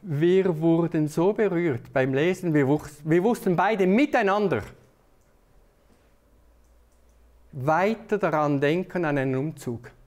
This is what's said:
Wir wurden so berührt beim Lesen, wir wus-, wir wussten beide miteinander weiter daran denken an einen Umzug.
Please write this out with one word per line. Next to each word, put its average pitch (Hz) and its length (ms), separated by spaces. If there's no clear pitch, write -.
Wir 175 580
wurden 165 480
so 170 260
berührt 170 600
beim 131 200
Lesen, 170 400
wir 147 140
wus-, 147 360
wir 170 200
wussten 233 320
beide 190 300
miteinander 202 760
weiter 175 680
daran 151 420
denken 170 460
an 147 120
einen 135 180
Umzug. 131 560